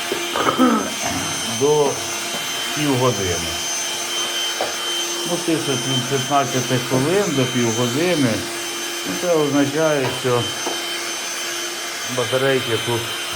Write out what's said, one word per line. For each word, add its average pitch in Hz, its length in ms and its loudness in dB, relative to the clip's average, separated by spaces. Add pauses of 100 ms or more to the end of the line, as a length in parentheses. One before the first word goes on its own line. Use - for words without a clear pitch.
(1600)
до 143 320 6 (840)
півгодини. 104 760 2 (1800)
Ну, 175 140 0
пишуть 143 420 0
від 131 220 0
п'ятнадцяти 131 680 2 (120)
хвилин 160 460 2
до 131 100 4
півгодини. 123 880 2 (760)
Ну, - 140 -4
це 175 120 2
означає, 143 760 4 (140)
що 123 200 4 (1800)
батарейки 127 680 2
тут 117 160 0 (340)